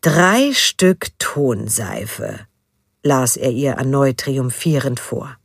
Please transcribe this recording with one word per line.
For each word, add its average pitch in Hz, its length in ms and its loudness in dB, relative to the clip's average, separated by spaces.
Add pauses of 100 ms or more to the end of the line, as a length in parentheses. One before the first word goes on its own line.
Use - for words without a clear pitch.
„Drei 185 500 4
Stück - 680 0
Tonseife“, 110 1160 -4 (640)
las 131 360 2
er 131 140 0
ihr 135 240 0
erneut 135 420 2
triumphierend 131 840 -2
vor. - 460 -10